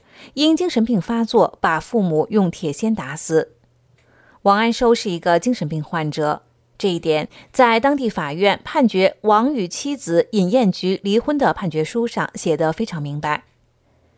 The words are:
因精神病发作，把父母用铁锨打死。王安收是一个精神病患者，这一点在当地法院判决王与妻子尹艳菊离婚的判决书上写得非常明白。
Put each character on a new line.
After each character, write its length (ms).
因 240
精 140
神 140
病 160
发 220
作， 380
把 180
父 220
母 300
用 200
铁 220
锨 200
打 220
死。 380
王 160
安 140
收 220
是 160
一 80
个 200
精 160
神 120
病 160
患 280
者， 320
这 140
一 80
点 320
在 300
当 160
地 140
法 240
院 280
判 240
决 360
王 320
与 120
妻 300
子 360
尹 180
艳 200
菊 320
离 160
婚 200
的 160
判 160
决 120
书 240
上 280
写 200
得 160
非 140
常 160
明 180
白。 260